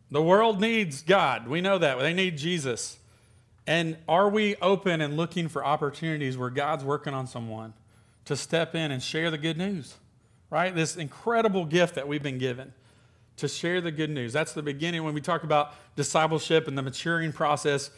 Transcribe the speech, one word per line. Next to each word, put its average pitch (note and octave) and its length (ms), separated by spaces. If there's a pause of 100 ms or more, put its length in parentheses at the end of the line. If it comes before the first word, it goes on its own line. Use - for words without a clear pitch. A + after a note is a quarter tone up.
(120)
The C#3+ 100
world G3 400
needs G#3+ 400
God. C#3 460
We D#3 140
know F#3+ 180
that. C#3 180
They D3 160
need F3+ 240
Jesus. C#3 600 (680)
And D#3+ 300 (100)
are F#3 220
we G#3 280
open F3+ 440
and D3 160
looking E3 300
for C#3+ 180
opportunities D3 720
where B2+ 140
God's C#3+ 320
working C#3+ 320
on C3 100
someone A2 480 (520)
to D3 100
step E3 400
in D#3 160
and B2+ 100
share D#3+ 300
the D#3 80
good D#3+ 180
news, F3+ 380 (560)
right? F3 220
This D#3+ 220
incredible G3 720
gift E3+ 300
that C#3 120
we've D3 140
been C#3 160
given B2+ 360 (640)
to D3 100
share F3 340
the E3+ 100
good D3+ 200
news. B2 200
That's D3+ 220
the E3 80
beginning. D#3 420
When D3+ 120
we D3 60
talk E3 220
about D3 300 (220)
discipleship D#3+ 720
and C#3 100
the C#3 60
maturing D#3+ 500
process, C#3+ 640